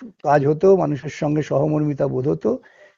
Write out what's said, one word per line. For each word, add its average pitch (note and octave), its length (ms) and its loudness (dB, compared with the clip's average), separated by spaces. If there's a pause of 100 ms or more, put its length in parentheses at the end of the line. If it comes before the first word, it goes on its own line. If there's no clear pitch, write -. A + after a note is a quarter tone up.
(240)
কাজ C#3+ 220 4
হতো, D#3 300 4
মানুষের D3 340 -2
সঙ্গে D3+ 340 -2
সহমর্মিতা D3 640 0
বোধ C3 200 -2
হতো, G#3+ 320 -2 (380)